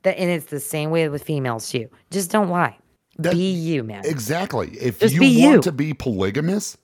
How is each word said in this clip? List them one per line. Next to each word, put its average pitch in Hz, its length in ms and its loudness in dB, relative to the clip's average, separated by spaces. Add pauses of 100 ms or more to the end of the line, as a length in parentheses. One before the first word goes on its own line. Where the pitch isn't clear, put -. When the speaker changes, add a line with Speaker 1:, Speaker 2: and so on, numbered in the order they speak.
Speaker 1:
that, 185 160 0
and 175 120 0
it's 165 160 -4
the 143 140 -8
same 151 300 -6
way 160 180 0
with 143 140 -8
females 127 480 -4
too. 113 180 -6 (220)
Just 180 200 -4
don't 214 180 0
lie. 175 280 -2 (420)
Speaker 2:
That 170 140 0
Speaker 1:
Be 180 200 0
you, 160 320 -4
man. 104 200 -12
Speaker 2:
Exactly. 139 680 -4 (100)
If 120 180 -2
Speaker 1:
Just 214 160 4
Speaker 2:
you 160 60 2
Speaker 1:
be 247 240 8
Speaker 2:
want 294 120 10
Speaker 1:
you. 180 60 8
Speaker 2:
to 180 100 0
be 147 220 -4
polygamous 131 880 -2